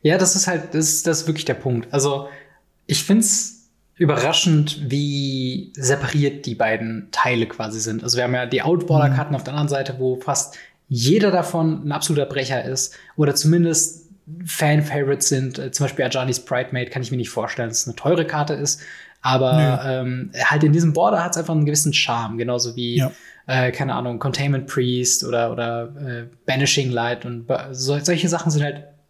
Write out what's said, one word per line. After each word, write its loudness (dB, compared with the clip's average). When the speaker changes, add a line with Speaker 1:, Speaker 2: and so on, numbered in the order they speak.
Speaker 1:
Ja, 4
das 4
ist 0
halt, -4
das 2
ist, 0
das 0
ist -4
wirklich -2
der 0
Punkt. -4
Also, 0
ich -2
find's 0
überraschend, 2
wie -2
separiert 0
die -4
beiden -2
Teile 0
quasi -8
sind. -4
Also, 0
wir 2
haben 0
ja 0
die 0
Old 2
Border 6
Karten 0
Speaker 2:
Mhm. 0
Speaker 1:
auf -6
der -8
anderen 0
Seite, -4
wo 0
fast -4
jeder 4
davon 0
ein -2
absoluter 0
Brecher -4
ist -4
oder 2
zumindest 2
Fan-Favorites 2
sind. 0
Äh, -8
zum -2
Beispiel -2
Ajani's -2
Pridemate -4
kann -6
ich -6
mir -2
nicht -4
vorstellen, -4
dass -2
es -4
eine -8
teure 2
Karte -2
ist. -4
Aber, 4
Speaker 2:
Nö. 2
Speaker 1:
ähm, -4
halt 4
in 6
diesem 4
Border 4
hat's -2
einfach -2
einen 4
gewissen 0
Charme. -2
Genauso -2
wie, -2
Speaker 2:
Ja. 0
Speaker 1:
äh, 0
keine -4
Ahnung, -4
Containment -2
Priest 0
oder, 0
oder, -4
äh, -8
Banishing 0
Light -2
und -8
ba-, -4
so, -2
solche 0
Sachen 0
sind 2
halt -6